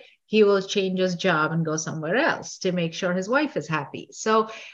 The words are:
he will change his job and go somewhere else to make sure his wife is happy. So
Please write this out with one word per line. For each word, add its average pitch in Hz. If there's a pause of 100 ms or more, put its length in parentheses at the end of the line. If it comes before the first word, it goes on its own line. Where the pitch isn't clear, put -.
(260)
he 214
will 202
change 190
his 185
job 160
and 165
go 156
somewhere 156
else -
to 185
make 170
sure 180
his 185
wife 277
is 156
happy. 156
So 220 (260)